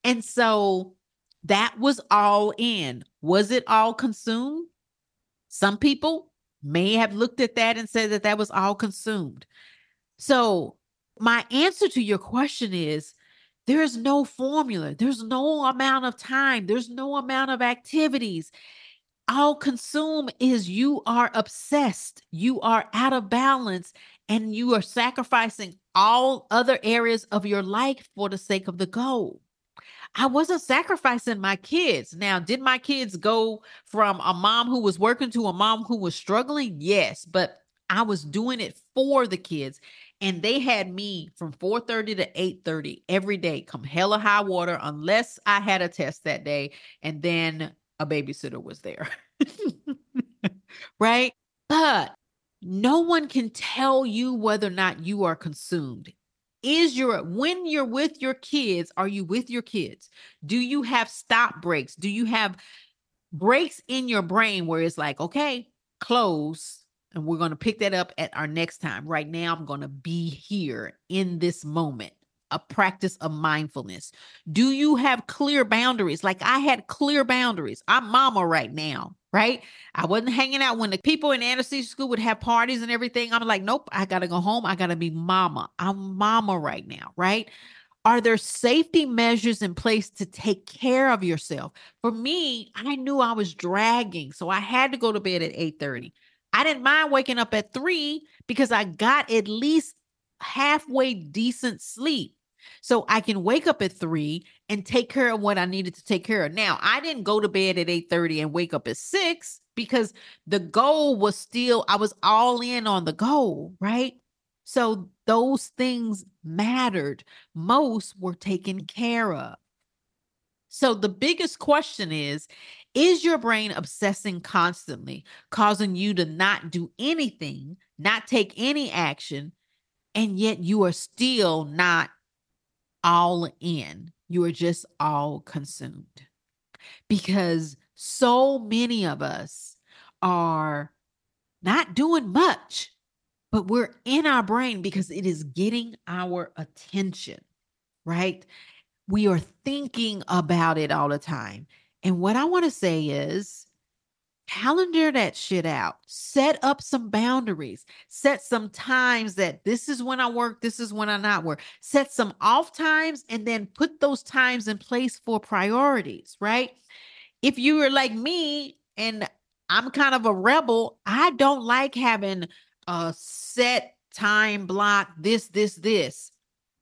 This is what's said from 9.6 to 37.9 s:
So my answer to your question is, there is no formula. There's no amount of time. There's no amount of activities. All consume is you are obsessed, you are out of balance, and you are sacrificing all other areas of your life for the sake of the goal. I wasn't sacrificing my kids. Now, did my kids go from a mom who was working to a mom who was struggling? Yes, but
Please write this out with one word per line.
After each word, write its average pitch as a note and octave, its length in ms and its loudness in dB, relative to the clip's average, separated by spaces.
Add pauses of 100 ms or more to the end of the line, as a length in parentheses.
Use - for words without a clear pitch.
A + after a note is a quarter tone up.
So A3+ 560 2 (440)
my A#3 300 2
answer F4+ 400 2
to B3+ 140 0
your G3+ 160 0
question B3 520 -2
is, D#3 440 -4 (500)
there C#4+ 160 4
is B3+ 160 0
no C#4 260 2
formula. B3+ 680 -2
There's A3+ 300 0
no C4+ 420 0
amount C4 400 2
of A#3+ 120 -4
time. C4 500 0
There's A3+ 200 0
no C4 280 -8
amount C4 340 -2
of B3+ 140 0
activities. A#3+ 880 -2 (760)
All D4 280 4
consume D4 720 -4 (100)
is A#3+ 300 2
you B3+ 380 0
are A#3 260 2
obsessed, - 960 -2
you G#3 320 -2
are A3+ 320 2
out B3+ 200 2
of A3+ 160 -2
balance, A#3+ 640 0 (360)
and A3 260 0
you A#3+ 220 2
are G3+ 80 2
sacrificing A#3 920 -2 (200)
all A#3+ 560 4
other A#3+ 320 4
areas A#3 480 2
of G3+ 160 -2
your G3+ 160 0
life A#3+ 500 -2
for G3 160 -4
the F#3+ 80 -6
sake F#3+ 300 -4
of F3 100 -8
the F#3 80 0
goal. A#3 560 -4 (720)
I A#3 100 2
wasn't D#4 380 2
sacrificing B3+ 760 0
my G3 180 0
kids. A#3 580 -2
Now, F#3+ 240 0
did G3+ 220 -2
my C4 180 2
kids B3+ 360 -4
go A3 460 0 (240)
from G3+ 360 2
a F3+ 120 0
mom A3 340 2
who B3 140 0
was G3 160 2
working A#3+ 340 2
to A#3 140 -2
a F#3 80 0
mom G#3+ 300 2
who A#3+ 140 -2
was F#3 180 -4
struggling? B3 640 -2
Yes, E3 460 0
but F#3 340 -2 (320)